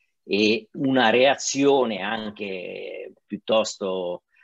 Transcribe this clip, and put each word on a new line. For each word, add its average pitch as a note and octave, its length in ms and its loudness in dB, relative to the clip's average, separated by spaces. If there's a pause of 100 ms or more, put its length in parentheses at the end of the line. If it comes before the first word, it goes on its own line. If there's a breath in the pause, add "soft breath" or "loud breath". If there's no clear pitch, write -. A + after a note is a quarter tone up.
(240)
e G#2+ 500 0
una C3 360 2
reazione C3 920 2
anche F#2+ 1120 -10 (120)
piuttosto F#2 960 -2 (200 soft breath)